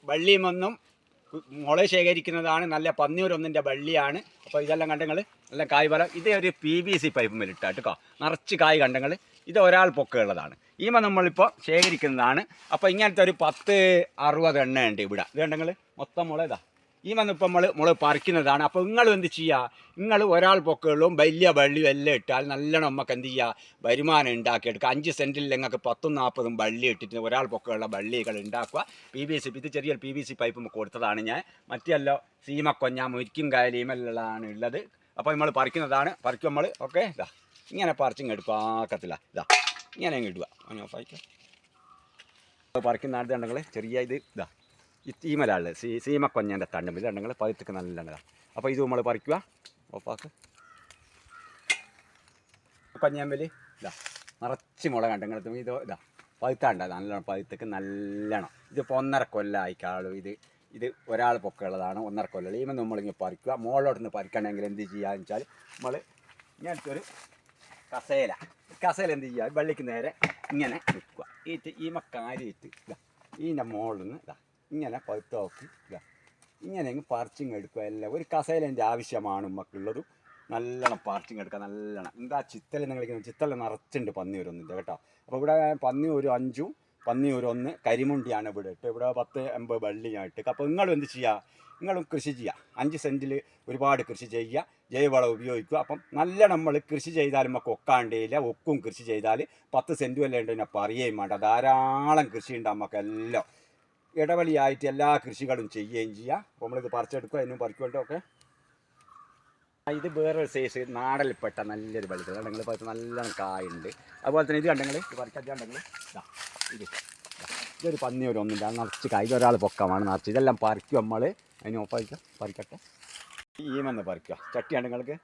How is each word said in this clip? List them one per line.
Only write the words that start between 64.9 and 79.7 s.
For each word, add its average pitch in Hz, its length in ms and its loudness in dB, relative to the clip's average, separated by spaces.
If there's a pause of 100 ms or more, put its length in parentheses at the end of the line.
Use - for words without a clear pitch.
ചെയ്യുകയെന്ന് 98 320 -6
വെച്ചാൽ 95 200 -6 (340)
നമ്മൾ 131 180 -6 (640)
ഇങ്ങനത്തെ 160 340 -10
ഒരു 185 80 -10 (920)
കസേല, 135 380 0 (520)
കസേല 180 340 2
എന്ത് 131 120 -10
ചെയ്യുക? 120 280 -4
വെള്ളിക്ക് 151 320 -2
നേരെ 117 220 -6 (420)
ഇങ്ങനെ 143 240 -2 (160)
വെക്കുക. - 340 -16 (220)
ഈ - 20 -8 (360)
ഈമ 165 100 -8 (180)
കാര്യമായിട്ട് 120 520 -12 (180)
ഇതാ 110 120 -16 (440)
ഇതിൻ്റെ 151 320 -2
മുകളിൽ 107 300 -6
നിന്ന് 120 200 -12
ഇതാ - 140 -20 (360)
ഇങ്ങനെ 143 320 -8
പഴുത്ത് 107 320 -10
നോക്കി 98 280 -10 (200)
ഇതാ 95 120 -16 (680)
ഇങ്ങനെ 185 240 -6
അങ്ങ് 139 200 -8
പറിച്ചിങ് 120 460 -6
എടുക്കുക. 104 340 -10
എല്ലാം 107 260 -8
ഒരു 165 160 -6
കസേലേൻ്റെ 151 580 0
ആവശ്യമാണ് 104 580 -4
നമുക്കുള്ളത്. 98 520 -10 (520)